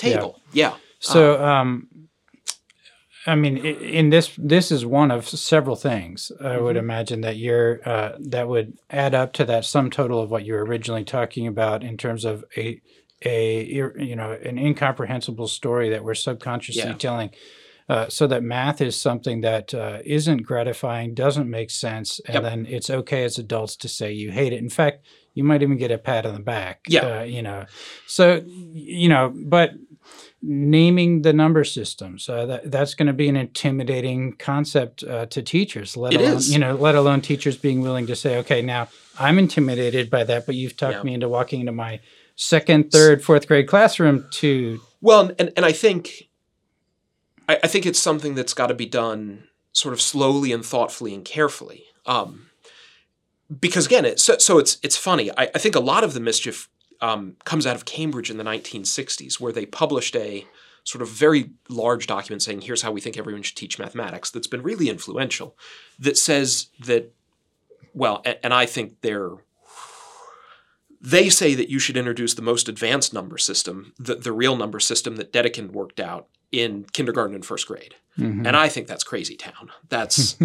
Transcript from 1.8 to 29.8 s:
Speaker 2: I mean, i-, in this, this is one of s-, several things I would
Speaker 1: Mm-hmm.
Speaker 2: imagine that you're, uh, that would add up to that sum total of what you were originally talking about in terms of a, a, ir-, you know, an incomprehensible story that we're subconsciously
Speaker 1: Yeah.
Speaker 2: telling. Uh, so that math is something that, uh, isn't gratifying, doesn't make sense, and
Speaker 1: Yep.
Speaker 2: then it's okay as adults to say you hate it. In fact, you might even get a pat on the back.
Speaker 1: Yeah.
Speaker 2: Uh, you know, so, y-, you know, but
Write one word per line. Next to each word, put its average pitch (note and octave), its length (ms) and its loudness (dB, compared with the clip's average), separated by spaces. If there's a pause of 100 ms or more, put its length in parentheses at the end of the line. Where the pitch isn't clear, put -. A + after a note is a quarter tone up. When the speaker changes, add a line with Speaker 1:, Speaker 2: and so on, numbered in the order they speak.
Speaker 2:
I E3 80 2
mean, C#3+ 240 2
i-, D3 240 -6
in D#3+ 280 2
this, D#3 280 6
this E3+ 320 4
is B2+ 160 0
one C#3 240 4
of A#2+ 140 -2
s-, - 160 -10
several C#3 360 2
things G2 540 -6 (100)
I B2+ 180 -4
would A#2+ 180 0
Speaker 1:
Mm-hmm. A2+ 80 -2
Speaker 2:
imagine A2+ 380 -6
that A2+ 140 -4
you're, A#2 520 2
uh, G#2+ 320 -2
that B2 280 -4
would A#2 300 -2 (120)
add C#3 240 0
up B2+ 200 2
to D3 120 2
that A#2 180 0
sum C3 260 0
total B2 300 0
of G#2+ 100 -4
what G#2+ 140 -2
you A2 100 -6
were G#2 100 -2
originally A2+ 400 -6
talking A#2 420 -4
about A2 360 -2
in A#2+ 140 -10
terms A2+ 280 -6
of G#2+ 200 -6 (120)
a, A#2 240 -8 (440)
a, A2+ 380 0
ir-, C3 360 -6
you B2+ 180 -8
know, A2 160 -8
an B2 260 -10
incomprehensible C3 920 -2
story A#2+ 420 -2
that G#2+ 140 -4
we're A2 100 -4
subconsciously A#2+ 680 -6
Speaker 1:
Yeah. A2 120 -6
Speaker 2:
telling. A#2 360 -6 (580)
Uh, A2+ 200 0
so - 180 -2
that B2+ 160 0
math B2+ 380 -2
is B2+ 200 -2
something A#2+ 420 -2
that, A2+ 300 -2
uh, A2 320 -8
isn't D3+ 380 2
gratifying, A#2 720 -4
doesn't C3+ 340 0
make A2+ 220 -6
sense, A2 560 -8
and A#2+ 80 -8
Speaker 1:
Yep. B2 80 0
Speaker 2:
then A2+ 260 -4
it's B2 220 -8
okay C3 340 -4
as A#2+ 140 -4
adults A2 380 -6
to - 120 -12
say G#2+ 240 -8
you G#2 200 -8
hate B2+ 200 0
it. B2 60 -6
In A#2+ 120 -8
fact, D3 340 0 (300)
you C#3 100 -2
might D3 180 4
even C#3 140 2
get A#2+ 160 0
a A2+ 60 -2
pat A2+ 280 -2
on G#2+ 80 -6
the G#2+ 60 -12
back. G#2 480 -6
Speaker 1:
Yeah. B2 320 2
Speaker 2:
Uh, - 20 -6
you A#2+ 200 -8
know, G2+ 220 -8 (420)
so, F3+ 380 6
y-, - 0 - (300)
you E3+ 340 0
know, C3 280 6
but E3 380 2 (680)